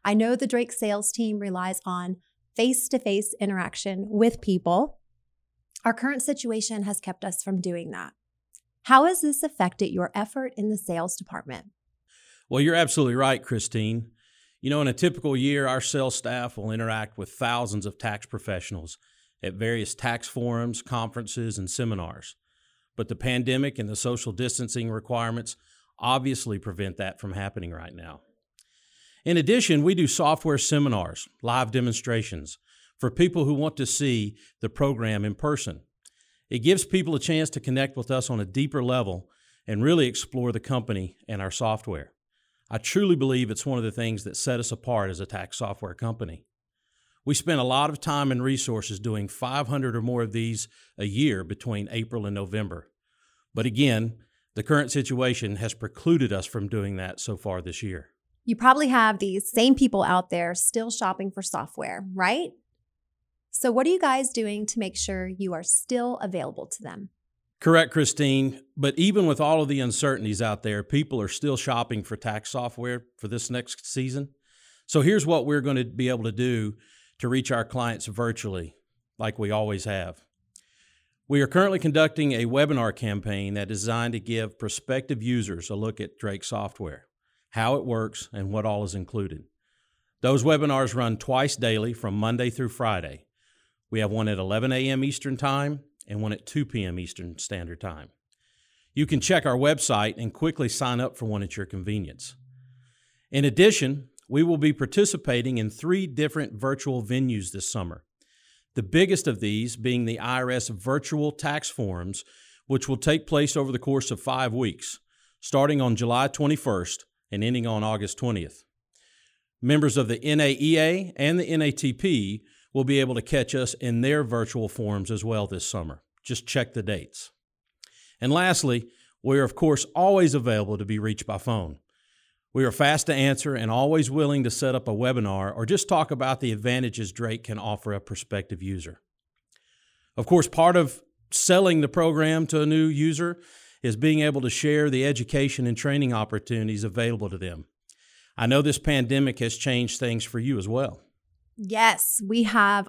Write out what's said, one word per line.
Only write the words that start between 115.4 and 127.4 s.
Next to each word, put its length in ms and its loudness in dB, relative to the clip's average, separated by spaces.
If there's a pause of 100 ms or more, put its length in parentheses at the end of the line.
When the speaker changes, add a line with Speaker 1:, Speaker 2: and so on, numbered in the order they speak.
Speaker 2:
starting 380 4
on 160 2
July 320 2
twenty-first 800 -2 (260)
and 120 -2
ending 240 0
on 160 0
August 340 -2
twentieth. 460 -4 (960)
Members 340 4
of 120 2
the 160 -2
N 160 2
A 200 4
E 200 4
A 380 2
and 220 2
the 60 0
N 160 0
A 100 2
T 220 -2
P 480 0 (320)
will 100 2
be 160 2
able 140 2
to 80 -2
catch 320 -2
us 220 -2
in 260 0
their 220 2
virtual 440 -2
forums 440 -4
as 120 -4
well 220 -2
this 220 -8
summer. 340 -8 (220)
Just 240 -8
check 260 -2
the 80 -6
dates. 480 -8 (920)